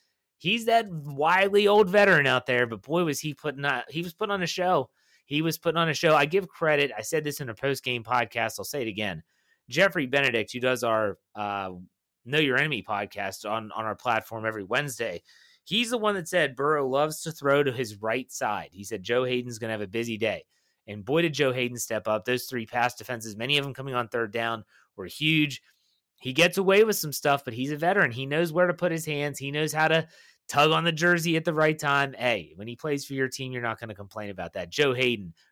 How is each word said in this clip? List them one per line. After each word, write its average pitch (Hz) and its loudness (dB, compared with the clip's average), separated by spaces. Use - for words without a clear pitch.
He's 220 -2
that 226 2
wily 175 2
old 208 8
veteran 185 6
out 127 4
there, 123 4
but 113 -8
boy, 170 0
was 151 0
he 156 -6
putting 143 -6
on, 135 -2
he 156 -6
was 175 -8
putting 208 -4
on 190 -2
a 165 -2
show. 175 2
He 147 -2
was 160 -2
putting 160 -2
on 170 2
a 156 0
show. 156 4
I 143 6
give 180 0
credit. 147 2
I 107 -8
said 156 -2
this 147 -4
in 135 -8
a 110 -8
post-game 127 -2
podcast. 117 -2
I'll 98 -10
say 147 -6
it 113 -4
again. 98 -4
Jeffrey 160 2
Benedict, 123 0
who 123 -8
does 123 0
our, 110 0
uh, 101 -4
Know 135 0
Your 135 2
Enemy 139 -2
podcast 101 -6
on, 107 -4
on 110 -6
our 107 -4
platform 113 -4
every 110 -4
Wednesday, 117 -4
he's 226 -2
the 254 -2
one 208 0
that 175 -6
said 151 0
Burrow 143 0
loves 147 0
to 160 -8
throw 139 2
to 143 2
his 117 -6
right 113 -4
side. 101 -4
He 98 -16
said 98 -8
Joe 120 2
Hayden's 123 -2
gonna 113 -4
have 107 -4
a 104 -4
busy 113 -4
day. 101 -2
And 104 -12
boy, 143 2
did 170 0
Joe 135 2
Hayden 123 -4
step 110 -4
up. 107 0
Those 127 -2
three 120 -6
pass 120 -2
defenses, 113 -10
many 131 -2
of 139 -2
them 135 -8
coming 135 -8
on 123 -2
third 117 -4
down, 113 -4
were 98 -10
huge. 151 0
He 127 -8
gets 170 4
away 196 6
with 214 4
some 151 -6
stuff, 143 0
but 123 -6
he's 131 -4
a 151 -4
veteran. 170 2
He 127 -6
knows 156 0
where 175 4
to 175 0
put 175 0
his 160 -4
hands. 147 -4
He 139 -8
knows 151 -2
how 156 2
to 160 2
tug 151 4
on 160 2
the 170 2
jersey 165 2
at 160 -2
the 170 0
right 156 4
time. 143 0
Hey, 101 -2
when 98 -12
he 120 -10
plays 143 -4
for 139 -10
your 135 0
team, 127 -8
you're 123 -6
not 113 -4
gonna 110 -10
complain 101 -10
about 90 -8
that. 87 -8
Joe 139 2
Hayden, 117 -2